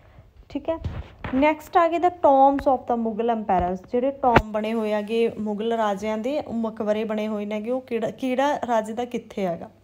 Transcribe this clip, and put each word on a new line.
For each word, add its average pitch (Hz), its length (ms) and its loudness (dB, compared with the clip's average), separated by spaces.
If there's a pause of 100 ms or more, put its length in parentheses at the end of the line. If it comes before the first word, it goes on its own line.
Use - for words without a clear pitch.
(500)
ਠੀਕ - 200 -8
ਹੈ। 330 80 -4 (560)
ਨੈਕਸਟ 302 440 2
ਆ 339 100 6
ਗਏ 339 100 0
the 339 140 4
tombs 277 600 6
of 254 60 2 (120)
the 233 160 0
Mughal 226 300 0
emperors, 185 540 0
ਜਿਹੜੇ 247 200 0
ਟੌਮ 233 400 2
ਬਣੇ 214 220 -2
ਹੋਏ 214 200 -2
ਹੈਗੇ 220 460 0
ਮੁਗਲ 214 340 -4
ਰਾਜਿਆਂ 214 440 -2
ਦੇ, 262 220 -2
ਉਹ - 140 -8
ਮਕਬਰੇ 220 500 -2
ਬਣੇ 214 240 -4
ਹੋਏ 208 180 -4
ਨੇਗੇ, 214 260 -6
ਉਹ 254 100 -2
ਕਿਹੜਾ, 233 300 -4
ਕਿਹੜਾ 262 560 0
ਰਾਜੇ 220 260 0
ਦਾ 240 120 -4
ਕਿੱਥੇ 226 400 -6
ਹੈਗਾ? 170 240 -6 (140)